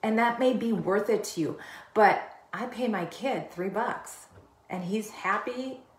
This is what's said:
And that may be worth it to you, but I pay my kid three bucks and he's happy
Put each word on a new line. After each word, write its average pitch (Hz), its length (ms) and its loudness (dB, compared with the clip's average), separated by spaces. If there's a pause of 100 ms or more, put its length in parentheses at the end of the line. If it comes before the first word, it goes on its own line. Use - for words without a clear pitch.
And 220 160 2
that 233 200 2
may 254 140 6
be 233 200 0
worth 190 360 2
it 214 160 2
to - 160 -6
you, - 180 0 (340)
but - 440 6 (160)
I 208 140 -4
pay 247 220 -2
my 185 180 -2
kid 208 440 -4
three 180 180 -4
bucks - 580 -4 (440)
and 185 140 -4
he's 208 260 -2
happy 247 720 -4 (180)